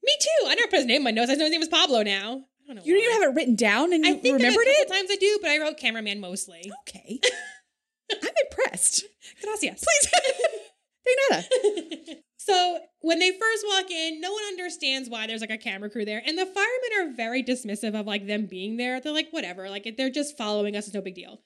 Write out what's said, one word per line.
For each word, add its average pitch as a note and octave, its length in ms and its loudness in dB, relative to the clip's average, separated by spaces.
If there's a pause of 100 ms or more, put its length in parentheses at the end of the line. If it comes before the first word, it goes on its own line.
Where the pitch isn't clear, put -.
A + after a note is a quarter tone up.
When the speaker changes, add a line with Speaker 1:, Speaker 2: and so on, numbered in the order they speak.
Speaker 1:
Me C5 180 2
too. C#5+ 260 4
I C#4 80 2
never A4+ 140 2
put F#4+ 100 4
his C4+ 80 2
name A#3+ 120 4
in C#4+ 60 2
my B3 60 2
notes. A#3 200 2
I C4+ 40 4
know D#4 100 2
his D#4 60 2
name E4 100 0
was E4 80 -4
Pablo D#4 340 4
now. G#3 420 -2 (200)
I - 20 -20
don't C#4 100 -16
know F#3+ 80 -18
Speaker 2:
You D#4+ 100 4
didn't A4 160 4
Speaker 1:
why. - 40 2
Speaker 2:
have G#4+ 80 4 (100)
it B3 40 2
written B3+ 200 4
down A#3 360 4
and D#4+ 140 4
Speaker 1:
I F4+ 40 6
Speaker 2:
you - 80 4
Speaker 1:
think C4+ 180 4
Speaker 2:
remembered B3+ 300 6
Speaker 1:
a C5 120 6
couple A4 160 2
Speaker 2:
it? - 40 4
Speaker 1:
times G4 120 -2
I G4+ 60 0
do, G4+ 260 4
but E4 80 0
I D4 80 2
wrote D4+ 200 -2
cameraman A3 420 -4
mostly. F3+ 500 -10 (180)
Speaker 2:
Okay. G3 360 -12
<laughs> - 880 -6
I'm - 160 -6 (220)
impressed. - 540 0 (380)
Speaker 1:
Gracias. G#4 420 -4
Speaker 2:
Please. D5 260 4
<laughs> - 920 -2
De B4+ 120 4 (140)
nada. E4 920 -2
Speaker 1:
<laughs> - 80 -20 (120)
So F4+ 360 2 (220)
when E4 180 2
they F4+ 120 4
first G#4 380 0
walk F#4+ 220 0
in, D#4+ 300 -6
no F#4 120 -6
one G#4+ 120 -6
understands E4 680 -6
why A3 160 -6
there's, A3 160 -6
like, A3 80 -8
a A3 80 -6
camera G#3 320 -8
crew G#3+ 160 -4
there. G#3+ 200 -6
And D#4 120 -2
the F#4 80 0
firemen G#4 680 -2
are - 20 -14
very A#3+ 300 -4
dismissive A3+ 540 -4
of, G#3 80 -6
like, G3+ 200 -4
them G#3 200 -4
being F#3+ 320 -8
there. B3+ 200 -4
They're D4 140 -6
like, D#4 180 -2
"Whatever. F#3+ 380 -8
Like, G3+ 280 -10
they're C4 140 -2
just C#4+ 280 -4
following G#3 360 -2
us. G#3 120 -6
It's G3+ 80 -16
no G3+ 80 -6
big F#3 120 -10
deal." F3+ 320 -18